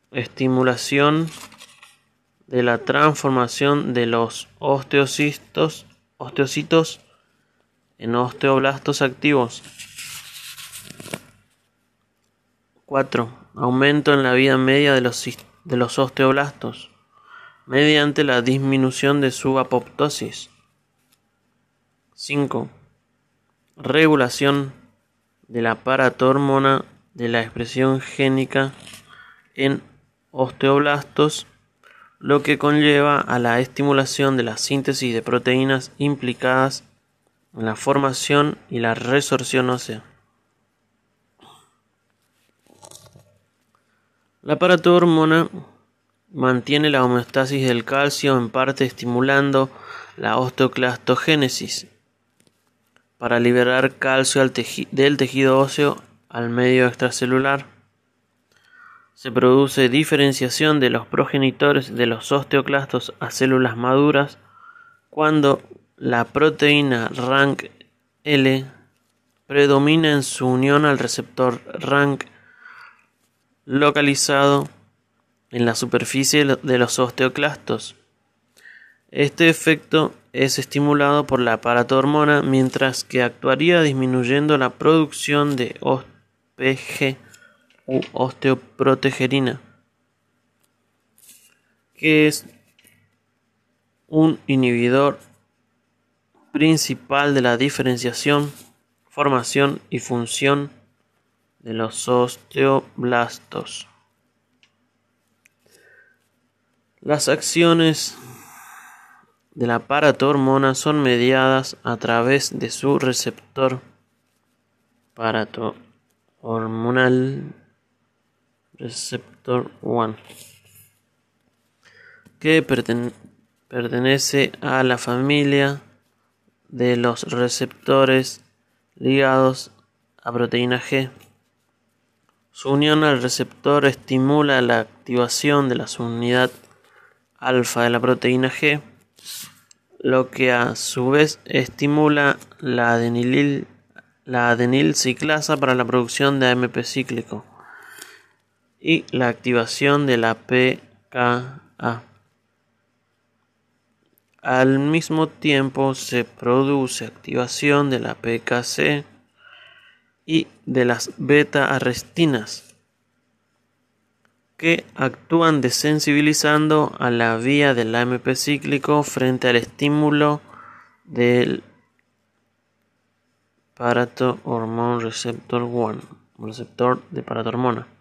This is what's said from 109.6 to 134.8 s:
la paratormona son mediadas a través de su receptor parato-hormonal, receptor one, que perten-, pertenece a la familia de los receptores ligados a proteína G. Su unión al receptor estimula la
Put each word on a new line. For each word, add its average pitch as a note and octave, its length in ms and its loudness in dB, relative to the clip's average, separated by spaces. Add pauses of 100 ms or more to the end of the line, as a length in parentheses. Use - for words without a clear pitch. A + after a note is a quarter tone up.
la A#2 140 0
paratormona C3+ 960 2
son D3+ 260 0
mediadas C3 800 2
a A#2+ 140 -4
través A#2 640 0
de A#2 100 -6
su C#3 300 -2
receptor B2+ 800 -4 (1300)
parato-hormonal, A#2 2500 -4 (1200)
receptor - 920 -8 (100)
one, A2+ 360 -2 (2250)
que D#3+ 260 4
perten-, A#2+ 460 -2 (560)
pertenece B2+ 920 0
a C3 220 0
la B2+ 160 2
familia C#3 840 0 (840)
de B2 280 0
los A#2+ 340 -2
receptores C3 1120 -2 (540)
ligados C3 760 0 (500)
a A#2+ 120 -10
proteína B2 480 -2
G. C3+ 300 -4 (1400)
Su - 220 -8
unión D3+ 320 2
al C#3 180 2
receptor C#3 640 0
estimula C3+ 800 2
la A#2 180 2